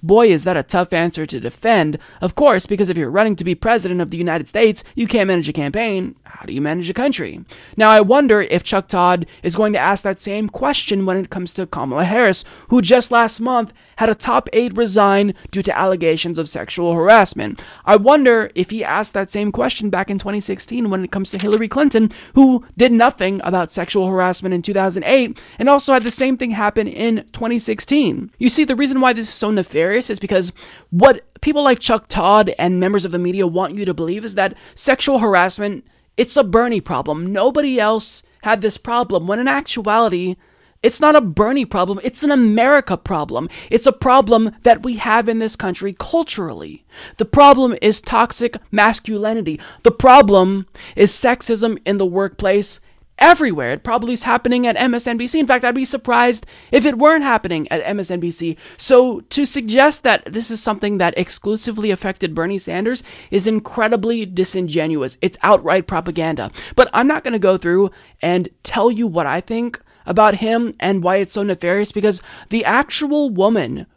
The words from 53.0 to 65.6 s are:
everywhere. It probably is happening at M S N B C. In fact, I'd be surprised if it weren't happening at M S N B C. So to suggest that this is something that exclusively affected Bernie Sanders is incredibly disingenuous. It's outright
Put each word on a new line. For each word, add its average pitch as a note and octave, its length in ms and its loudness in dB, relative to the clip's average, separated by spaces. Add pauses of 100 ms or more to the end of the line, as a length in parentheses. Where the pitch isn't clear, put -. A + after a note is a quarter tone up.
everywhere. G#3 540 4
It - 100 -10
probably A#3+ 300 -4
is A3 100 -6
happening A#3+ 420 0
at A#3 100 0
M A#3+ 200 0
S A#3 100 -6
N A#3+ 120 -4
B A#3+ 100 -6
C. D#4 120 0
In D4+ 60 2
fact, B3 180 0
I'd A#3+ 120 0
be C4 100 -2
surprised A#3+ 640 0 (240)
if B3 120 4
it C4+ 140 0
weren't D4+ 260 4
happening F#3 480 -2
at D#3+ 140 -4
M G3+ 140 -4
S F3+ 100 -8
N F3+ 100 -4
B E3+ 120 -4
C. E3 260 -8 (180)
So B3+ 440 4 (100)
to C#4+ 160 0
suggest C4 560 0
that A3+ 240 0
this A3 240 -6
is A3+ 140 -2
something G#3 340 -2
that F3 180 0
exclusively G#3 760 -4
affected F#3 420 -6
Bernie E3+ 240 -4
Sanders F#3 460 -6 (260)
is F#3+ 160 0
incredibly A3 800 -2
disingenuous. D#3+ 960 -4
It's F3+ 220 -2
outright F#3 420 2